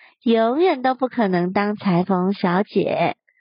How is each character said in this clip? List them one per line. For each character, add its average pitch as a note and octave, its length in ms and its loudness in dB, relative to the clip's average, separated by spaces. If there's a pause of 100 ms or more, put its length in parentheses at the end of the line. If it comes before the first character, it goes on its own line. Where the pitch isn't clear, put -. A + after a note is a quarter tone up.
(220)
永 A3+ 380 2
远 E4 220 0
都 C4 120 0
不 C4 140 -4
可 A3+ 200 0
能 F3+ 260 0
当 G#3 220 0
裁 F3+ 280 0
缝 F#3+ 300 0
小 F#3 280 0
姐。” - 540 -2 (240)